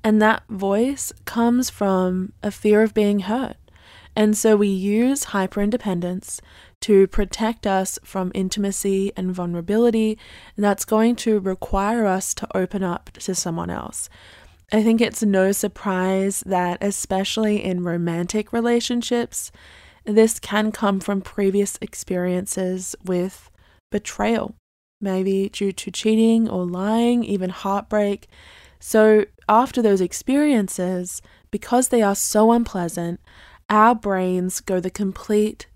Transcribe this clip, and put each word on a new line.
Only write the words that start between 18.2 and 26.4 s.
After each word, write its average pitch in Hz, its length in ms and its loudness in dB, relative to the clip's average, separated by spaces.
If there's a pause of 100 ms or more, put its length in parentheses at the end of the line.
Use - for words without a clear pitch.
relationships, 240 1000 -2 (520)
this 220 360 4
can 214 320 -2
come 196 280 0
from 196 200 -2
previous 202 600 -2
experiences 185 1200 -4
with 185 460 -4 (400)
betrayal, - 640 -2 (460)
maybe 196 480 -2
due 196 240 -4
to - 180 -12
cheating 226 580 2